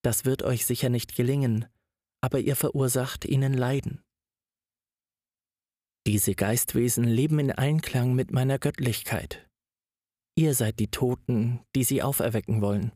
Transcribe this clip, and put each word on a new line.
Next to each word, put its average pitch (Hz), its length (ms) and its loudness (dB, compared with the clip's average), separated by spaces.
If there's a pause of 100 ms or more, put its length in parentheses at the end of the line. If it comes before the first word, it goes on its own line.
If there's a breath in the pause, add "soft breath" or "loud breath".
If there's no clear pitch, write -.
Das 117 220 0
wird 131 180 0
euch 120 240 0
sicher 123 220 0
nicht 123 280 -2
gelingen, 123 500 2 (560)
aber 131 160 0
ihr 131 180 0
verursacht 131 680 0
ihnen 135 300 2
Leiden. 131 480 -2 (2000)
Diese 104 280 2
Geistwesen 117 720 0
leben 131 340 2
in 139 120 0
Einklang 131 640 0
mit 127 160 0
meiner 135 280 0
Göttlichkeit. - 920 -4 (880)
Ihr 156 180 4
seid 110 240 0
die 107 120 0
Toten, 123 680 -2 (140)
die 135 100 2
sie 131 180 0
auferwecken 113 600 0
wollen. 101 340 0